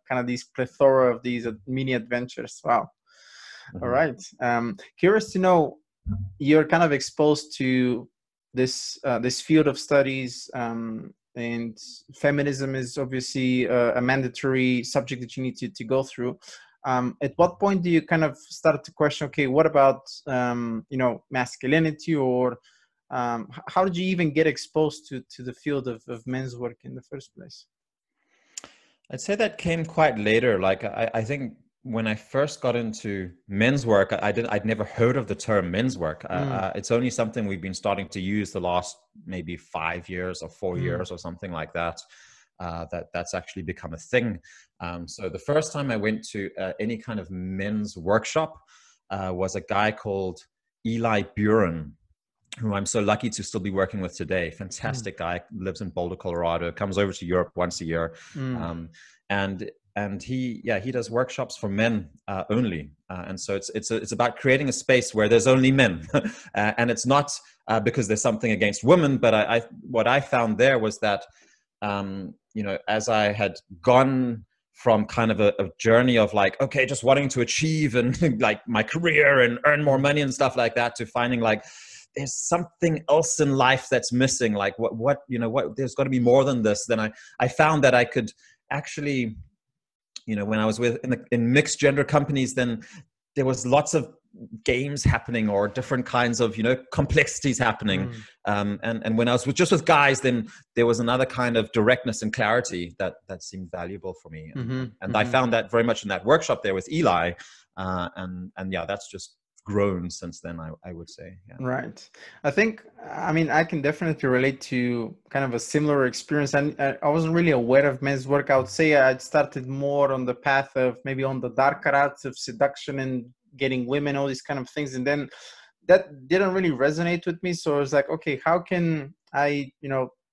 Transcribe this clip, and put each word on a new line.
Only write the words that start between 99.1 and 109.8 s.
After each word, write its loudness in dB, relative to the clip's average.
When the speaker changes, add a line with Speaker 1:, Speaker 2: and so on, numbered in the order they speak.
Speaker 2:
when 2
I 2
was 0
with, -2
just 2
with 2
guys, 6
then 0
there 4
was 2
another 2
kind -2
of 2
directness 2
and -4
clarity -2
that, -4
that -14
seemed -14
valuable -10
for -20
me. -16
And, -8
Speaker 1:
Mm-hmm. -6
Speaker 2:
and -2
I 2
Speaker 1:
Mm-hmm. -2
Speaker 2:
found 2
that -2
very 4
much 0
in -8
that -4
workshop 4
there 0
with -4
Eli. 2
Uh, -4
and, -10
and -8
yeah, -4
that's -8
just -18
grown 0